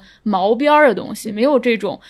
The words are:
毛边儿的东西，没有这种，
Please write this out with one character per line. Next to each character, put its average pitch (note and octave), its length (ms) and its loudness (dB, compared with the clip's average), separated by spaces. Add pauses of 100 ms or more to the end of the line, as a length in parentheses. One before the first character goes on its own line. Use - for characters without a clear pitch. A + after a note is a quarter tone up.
(220)
毛 G3+ 320 0
边 C#4+ 180 0
儿 D4+ 180 6
的 G#3 40 2
东 - 220 -10
西， A3 160 -12
没 G#3 100 -6
有 C#4 160 2
这 A#3+ 180 0
种， G3 240 -8 (100)